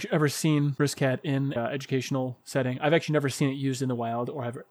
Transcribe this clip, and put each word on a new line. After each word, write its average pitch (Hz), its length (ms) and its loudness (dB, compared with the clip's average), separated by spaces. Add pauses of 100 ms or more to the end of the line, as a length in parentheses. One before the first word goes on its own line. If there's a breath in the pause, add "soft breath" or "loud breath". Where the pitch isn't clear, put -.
(120)
ever 151 180 4
seen 147 420 2
Bricscad 135 520 0
in, 139 300 0
uh, 117 180 -2
educational 131 720 -2
setting. 131 380 -2
I've 151 120 2
actually 156 200 2
never 143 160 2
seen 139 200 2
it 135 60 -4
used 135 260 -2
in 131 80 0
the 123 60 0
wild 117 340 -2
or 143 140 -6
have 120 140 -6 (120)